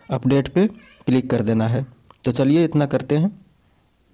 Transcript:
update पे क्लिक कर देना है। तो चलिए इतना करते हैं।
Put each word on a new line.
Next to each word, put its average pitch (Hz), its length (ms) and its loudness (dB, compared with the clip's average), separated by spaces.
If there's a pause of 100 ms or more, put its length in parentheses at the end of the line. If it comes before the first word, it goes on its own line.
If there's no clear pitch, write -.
(120)
update 131 360 0
पे 185 200 2
क्लिक 127 640 -4
कर 117 120 0
देना 110 260 0
है। 123 180 -2 (380)
तो 127 80 -2
चलिए 143 320 2
इतना 156 220 0
करते 139 320 -2
हैं। 190 300 -4 (680)